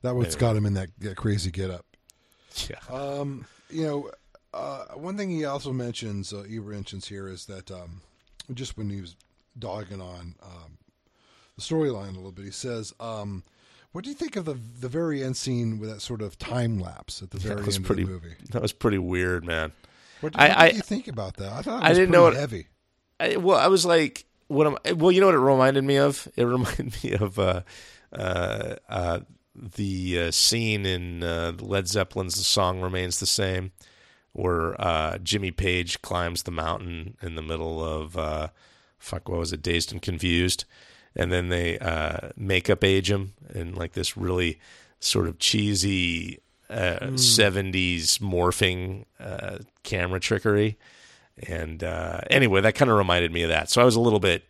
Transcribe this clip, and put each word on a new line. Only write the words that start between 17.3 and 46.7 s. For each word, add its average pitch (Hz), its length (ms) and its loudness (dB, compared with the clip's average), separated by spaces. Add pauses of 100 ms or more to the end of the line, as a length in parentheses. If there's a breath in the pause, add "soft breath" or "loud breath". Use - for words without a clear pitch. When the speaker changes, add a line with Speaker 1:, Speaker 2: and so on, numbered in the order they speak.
Speaker 1:
the - 60 -10
Speaker 2:
That 92 100 -6
Speaker 1:
very 101 180 -4
Speaker 2:
was 101 120 0
Speaker 1:
end 92 80 -4
Speaker 2:
pretty, 95 180 0
Speaker 1:
of 92 60 -2
the 92 60 -6
movie?" 82 200 -14 (160)
Speaker 2:
that 117 100 -2
was 110 120 -2
pretty 104 240 2
weird, 90 480 0
man. 80 260 -2 (500 soft breath)
Speaker 1:
What 156 120 -6
did, - 80 4
Speaker 2:
I, 147 80 10
Speaker 1:
what - 80 4
Speaker 2:
I, 165 100 10
Speaker 1:
did 226 100 6
you 202 40 -4
think - 260 -6
about 101 300 -8
that? 98 160 -8
I - 80 -8
thought - 220 -6
it - 20 2
Speaker 2:
I 160 40 8
Speaker 1:
was 170 80 6
Speaker 2:
didn't 185 120 6
Speaker 1:
pretty - 100 4
Speaker 2:
know 170 40 12
what, 165 120 8
Speaker 1:
heavy. 117 320 -6 (520)
Speaker 2:
I, - 180 0
well, 180 200 4
I 135 100 6
was 185 180 6
like, 165 400 2 (220)
"What 156 200 4
am 143 160 0
I," 170 100 0
well, 175 180 6
you 180 100 6
know 196 60 8
what 180 80 8
it 139 40 6
reminded 135 440 6
me 139 140 4
of? 139 380 2
It 120 80 4
<laughs> - 20 6
reminded 123 580 -2
me - 100 -2
of, 98 240 0
uh, 92 240 2 (520 loud breath)
uh, 92 600 -4 (140)
uh, 87 300 -2 (360)
the, 92 640 -4
uh, 85 120 0
scene 110 540 2
in, 87 380 -4
uh, 85 360 -2
Led 98 300 -2
Zeppelin's 95 460 -2
The 95 80 -4
Song 92 360 0
Remains 92 400 -2
the 101 60 -4
Same, 92 480 -2 (580 soft breath)
where, 85 500 -2
uh, 82 360 0
Jimmy 98 340 -2
Page 87 500 0
climbs 87 420 -4
the 87 80 -6
mountain 85 720 -6
in 85 140 -10
the 80 60 -6
middle 80 420 -6
of, 78 340 -6
uh, 78 300 -4 (500 soft breath)
fuck, - 300 -10
what 85 120 -4
was 82 120 -4
it, 78 100 -8
Dazed 85 300 0
and 87 100 -8
Confused, 90 600 0 (540 soft breath)
and 87 160 0
then 90 160 0
they, 87 300 0
uh, 80 580 -4
makeup 98 440 2
age 95 300 4
him 98 220 -2 (200)
in, 85 220 -8
like, 87 160 -6
this - 240 -4
really 90 420 0 (440 soft breath)
sort 92 260 2
of 80 100 -6
cheesy, 92 1040 0 (300)
uh, 90 320 -2